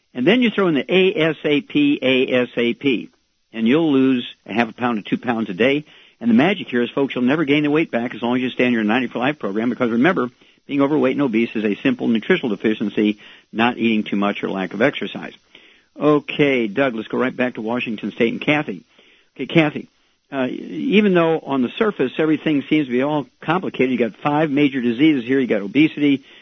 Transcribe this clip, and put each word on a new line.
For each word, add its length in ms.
And 120
then 160
you 80
throw 200
in 60
the 160
A 400
S 120
A 180
P, 400
A 420
S 120
A 180
P, 360
and 160
you'll 240
lose 360
a 80
half 160
a 40
pound 300
to 60
two 120
pounds 280
a 40
day. 300
And 80
the 60
magic 320
here 140
is, 80
folks, 260
you'll 80
never 220
gain 180
the 80
weight 200
back 220
as 80
long 140
as 60
you 80
stay 160
on 80
your 100
ninety 240
for 120
Life 200
program, 300
because 220
remember, 380
being 160
overweight 320
and 80
obese 340
is 80
a 120
simple 340
nutritional 440
deficiency, 680
not 240
eating 260
too 140
much 260
or 60
lack 240
of 80
exercise. 520
Okay, 680
Doug, 260
let's 140
go 100
right 180
back 200
to 60
Washington 500
State 220
and 80
Kathy. 420
Okay, 120
Kathy, 400
uh, 200
even 640
though 260
on 220
the 160
surface 400
everything 520
seems 180
to 40
be 100
all 240
complicated, 500
you 60
got 240
five 280
major 320
diseases 420
here. 160
You 80
got 140
obesity, 600